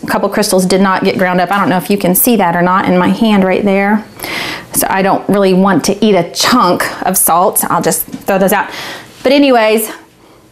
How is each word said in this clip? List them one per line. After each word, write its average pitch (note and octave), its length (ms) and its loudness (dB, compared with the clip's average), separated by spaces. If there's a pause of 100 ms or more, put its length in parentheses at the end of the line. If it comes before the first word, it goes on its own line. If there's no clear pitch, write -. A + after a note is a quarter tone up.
couple G3+ 220 -2
crystals F#3+ 380 0
did F#3+ 160 2
not F#3+ 200 2
get F#3+ 140 0
ground F#3 240 0
up. F3 100 0
I G3+ 80 0
don't F#3+ 120 0
know F#3 80 0
if F3 100 -4
you G3+ 80 0
can F#3 180 0
see A#3 220 2
that F3 200 0
or F3 40 0
not F#3 300 0
in F3+ 80 2
my F#3+ 100 2
hand G3+ 340 2
right F#3 220 0
there. G3+ 420 0 (680)
So - 160 -2
I F#3+ 100 0
don't F#3+ 300 0
really G3 240 2
want F#3+ 320 2
to G3+ 180 0
eat G#3+ 100 4
a F3 180 0
chunk G#3 500 0 (240)
of F#3 100 -2
salt. F3 480 0
I'll E3 180 -2
just E3 220 -2
throw - 320 -4
those F#3+ 160 2
out. G3+ 180 -2 (520)
But B3+ 100 2
anyways, A#3 560 2 (640)